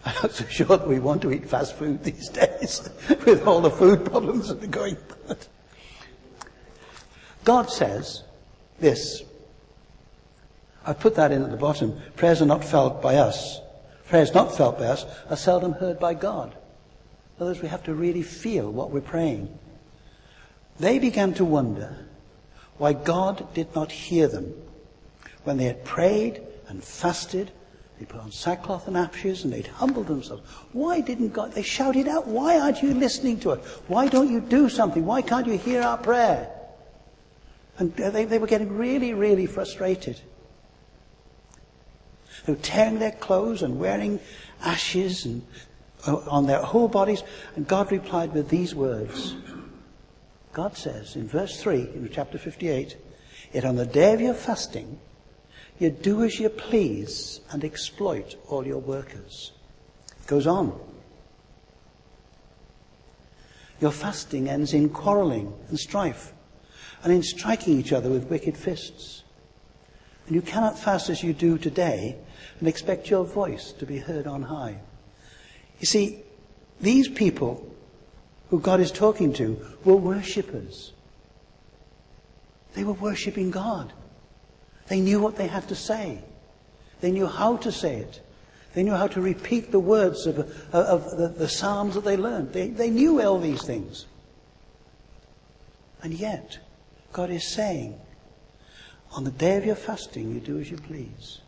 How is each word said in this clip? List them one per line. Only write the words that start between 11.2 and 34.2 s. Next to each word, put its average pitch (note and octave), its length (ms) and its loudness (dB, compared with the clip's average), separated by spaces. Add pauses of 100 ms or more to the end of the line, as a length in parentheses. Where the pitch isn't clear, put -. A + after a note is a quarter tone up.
in C3+ 100 2
at C3 80 -2
the A2+ 80 -8
bottom. C3 420 -2 (160)
"Prayers E3+ 240 6
are D#3 60 6
not D3+ 180 4
felt C3 380 2
by C3 140 4
us. - 440 2 (480)
Prayers D#3+ 280 6
not - 200 4
felt B2 220 4
by A#2+ 80 -4
us C3 200 -2 (220)
are D3+ 80 -2
seldom F3+ 380 2
heard F3+ 260 -4
by E3+ 140 0
God." D#3+ 380 -4
In - 880 -20
other F3 100 -2
words, F3 120 -6
we D#3+ 60 -6
have F3 160 -8
to D#3+ 100 -4
really E3+ 260 0
feel D#3 500 -4
what B2 200 -6
we're C#3 100 -2
praying. B2+ 560 -2 (1200)
They A3 200 4
began G3+ 340 2
to F#3 120 2
wonder A#2+ 600 0 (720)
why D3 160 2
God F#3 600 -2
did E3 200 -4
not D#3 180 -4
hear E3 360 2
them F#2 260 -6 (920)
when C#3+ 120 0
they B2+ 80 0
had - 180 -4
prayed G#3+ 580 0 (260)
and F#2+ 160 -14
fasted. F#3 680 -4 (460)
They A#2+ 80 -14
put A#2+ 140 -16
on G#2+ 140 -16
sackcloth F3+ 560 -6
and F3+ 80 -2
ashes F3+ 480 -4
and B2+ 80 -2
they'd A#2 140 -8
humbled B3+ 400 -2
themselves. B2+ 360 -6 (300)
Why D#4+ 260 0
didn't A#3+ 300 -2
God? A3 240 -6
They G#3 80 -4
shouted C4+ 480 0
out, D#4 180 -2
"Why C#4+ 320 4
aren't C#4 240 2
you C#4 100 2
listening B3 460 0
to D#3+ 120 0
us? A#2+ 140 -4 (220)
Why B3 220 4
don't C4 200 6